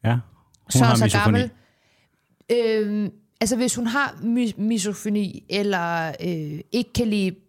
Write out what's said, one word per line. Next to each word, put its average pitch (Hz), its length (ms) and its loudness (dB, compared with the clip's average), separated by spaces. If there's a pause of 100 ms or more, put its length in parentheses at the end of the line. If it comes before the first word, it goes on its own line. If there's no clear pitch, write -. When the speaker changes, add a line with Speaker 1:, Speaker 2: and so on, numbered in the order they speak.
Speaker 1:
Ja. 113 100 4
Hun 120 80 0 (480)
Speaker 2:
Så 131 140 6
Speaker 1:
har 117 80 6
Speaker 2:
og - 60 4
så 113 80 4
Speaker 1:
misofoni. 202 340 4
Speaker 2:
gammel. 247 120 -2 (1000)
Øhm, 214 600 0 (300)
altså, 226 140 0
hvis 240 200 0
hun 233 120 -4
har 262 360 -4
my-, 233 340 0
misofoni, 208 920 -2
eller, 170 580 -2
øh, 156 520 -6 (120)
ikke 240 240 -4
kan 240 120 0
lide 196 280 0 (140)